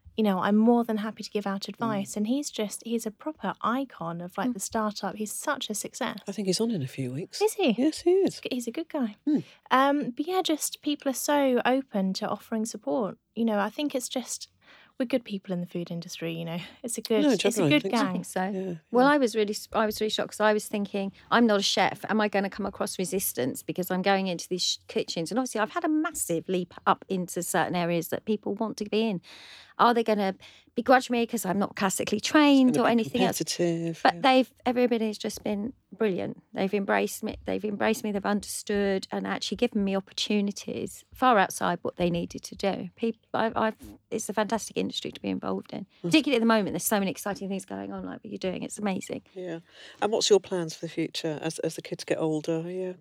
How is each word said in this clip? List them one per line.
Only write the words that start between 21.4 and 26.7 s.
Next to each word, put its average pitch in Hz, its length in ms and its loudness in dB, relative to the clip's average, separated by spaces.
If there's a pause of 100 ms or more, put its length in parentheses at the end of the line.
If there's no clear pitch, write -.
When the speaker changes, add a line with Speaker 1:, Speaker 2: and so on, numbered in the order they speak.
Speaker 3:
not 208 140 6
a - 20 0
chef. - 460 2
Am 214 100 2
I 214 80 2
gonna 196 220 0
come 196 160 -6
across 196 340 -6
resistance?" 180 640 -2
Because 175 280 -4
I'm 185 100 0
going 190 260 2
into 175 220 -4
these 180 140 -2
sh-, - 140 -2 (120)
kitchens. - 420 -4
And 226 80 -2
obviously, 247 220 -2
I've 214 100 -2
had 349 140 -4
a - 40 2
massive 311 600 -2
leap 185 240 -2 (120)